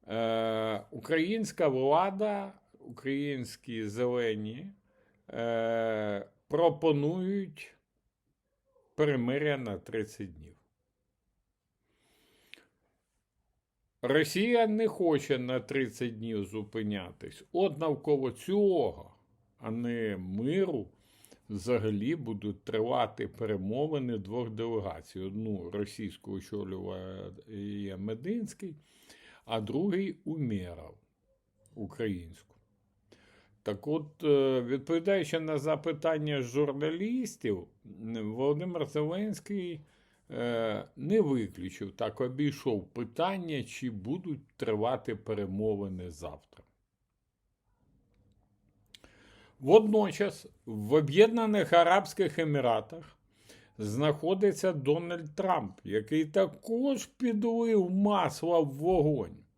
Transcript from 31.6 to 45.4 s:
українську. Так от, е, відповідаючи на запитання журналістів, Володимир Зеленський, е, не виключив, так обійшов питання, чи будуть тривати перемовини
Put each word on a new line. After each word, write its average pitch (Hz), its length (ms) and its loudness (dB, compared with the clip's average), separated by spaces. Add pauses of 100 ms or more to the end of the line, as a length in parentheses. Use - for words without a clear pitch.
українську. 95 800 -8 (1080)
Так 101 240 -6
от, 151 380 -4
е, 135 360 6
відповідаючи 165 800 0
на 156 180 -2
запитання 151 840 0
журналістів, 147 1200 -2 (540)
Володимир 143 640 -2
Зеленський, 175 920 -4 (500)
е, 117 540 -2 (120)
не 175 240 2
виключив, 101 720 -2
так - 280 -4
обійшов 131 680 -2
питання, 160 720 -4
чи - 280 -8
будуть 135 560 -8 (100)
тривати 113 600 0
перемовини 101 960 -4